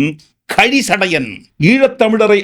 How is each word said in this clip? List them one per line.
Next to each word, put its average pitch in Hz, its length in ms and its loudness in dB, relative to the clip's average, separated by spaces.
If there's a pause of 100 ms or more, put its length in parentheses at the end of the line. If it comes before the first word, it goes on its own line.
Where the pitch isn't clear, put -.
(500)
கழிசடையன், 190 800 0 (340)
ஈழத்தமிழரை 220 800 2